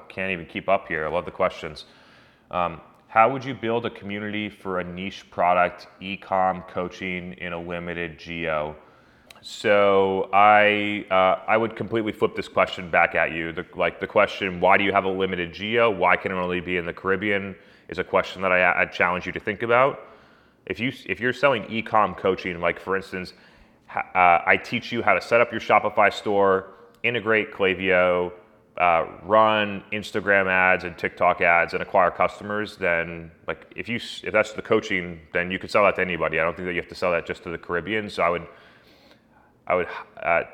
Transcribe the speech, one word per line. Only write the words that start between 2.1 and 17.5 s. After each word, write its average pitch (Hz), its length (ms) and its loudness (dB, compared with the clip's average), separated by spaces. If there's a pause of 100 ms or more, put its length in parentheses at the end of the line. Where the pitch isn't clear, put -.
Um, 85 300 -4 (260)
how 113 220 4
would 135 160 -6
you 135 80 -8
build 113 320 -4
a 104 60 -6
community 104 580 -8
for 95 300 -8
a 90 40 -4
niche 90 460 -12
product, 90 580 2 (140)
e-com 92 600 -2
coaching 90 720 -8
in 87 200 -10
a 85 60 -6
limited 85 580 -8
geo? 80 580 -6 (640)
So 98 920 2
I, 104 800 6
uh, 92 360 4
I 107 100 2
would 113 180 -2
completely 107 360 -4
flip 104 240 -2
this 98 120 -8
question 92 420 -2
back 85 240 2
at 82 180 2
you. 82 220 -6
The, 85 120 -10 (100)
like, 85 240 -2
the 95 80 -6
question, 95 520 0
"Why 92 180 4
do 101 60 2
you 98 80 0
have 95 140 2
a 95 40 -2
limited 92 440 -4
geo? 110 360 0
Why 90 280 2
can 95 140 -4
it 92 40 -4
only 90 240 -2
be 90 160 -6
in 87 100 -2
the 85 80 -6
Caribbean?" 98 600 -4 (320)